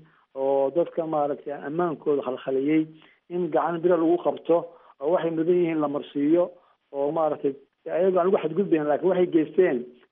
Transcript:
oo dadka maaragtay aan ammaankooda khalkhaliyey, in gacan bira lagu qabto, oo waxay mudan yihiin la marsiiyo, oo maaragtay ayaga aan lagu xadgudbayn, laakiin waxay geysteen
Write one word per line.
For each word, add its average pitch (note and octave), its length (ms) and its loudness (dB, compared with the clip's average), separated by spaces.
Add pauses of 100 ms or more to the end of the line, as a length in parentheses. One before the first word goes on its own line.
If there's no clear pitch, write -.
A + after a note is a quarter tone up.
(360)
oo C3+ 360 0
dadka E3+ 360 -2
maaragtay D3 460 -4
aan C#3 120 -12
ammaankooda D3+ 560 -2
khalkhaliyey, C3+ 600 -2 (480)
in F3 200 -4
gacan D#3+ 320 -2
bira F3 160 4
lagu E3 260 2
qabto, E3 320 0 (440)
oo C#3 120 -4
waxay E3+ 200 0
mudan E3 240 0
yihiin E3 260 0
la D3 60 0
marsiiyo, D3 560 0 (500)
oo C#3+ 180 -2
maaragtay D3+ 420 -2 (340)
ayaga F3+ 320 2
aan E3+ 80 2
lagu G3 100 2
xadgudbayn, D#3+ 500 0
laakiin D3+ 240 0
waxay F3 160 2
geysteen D#3 500 2 (340)